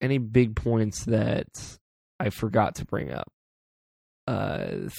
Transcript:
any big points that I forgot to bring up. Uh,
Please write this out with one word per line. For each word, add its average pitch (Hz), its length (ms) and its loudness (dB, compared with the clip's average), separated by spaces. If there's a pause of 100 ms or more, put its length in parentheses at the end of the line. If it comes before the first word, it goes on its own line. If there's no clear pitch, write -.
any 135 180 2
big 113 360 4
points 110 500 0
that - 420 2 (720)
I 107 100 0
forgot 107 460 0
to - 100 -8
bring - 260 -4
up. 50 180 -8 (960)
Uh, 50 720 -4